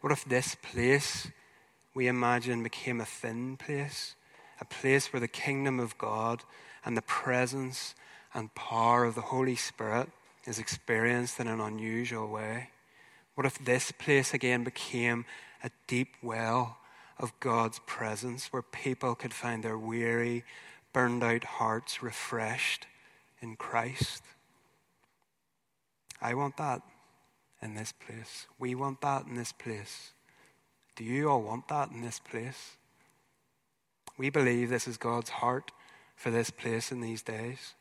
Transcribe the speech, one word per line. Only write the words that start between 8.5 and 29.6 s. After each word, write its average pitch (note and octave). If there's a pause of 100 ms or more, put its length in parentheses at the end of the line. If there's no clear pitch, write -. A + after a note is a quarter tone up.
power A#2
of A2+
the A#2+
Holy C3
Spirit A#2 (360)
is A2+
experienced A#2+
in A#2
an A2+
unusual A2
way? G#2+ (640)
What C3+
if C3+
this B2+
place C#3
again B2
became A#2+ (380)
a - (160)
deep B2+
well A#2 (420)
of A#2+
God's A2+
presence A#2
where B2+
people B2+
could A2+
find A2+
their A2
weary A#2 (540)
burned B2
out A#2
hearts -
refreshed A2+ (520)
in A2+
Christ. - (2000)
I A#2+
want C#3
that C#3+ (800)
in G#2
this G#2+
place. - (100)
We B2+
want C3+
that C#3
in A#2+
this A#2
place. - (840)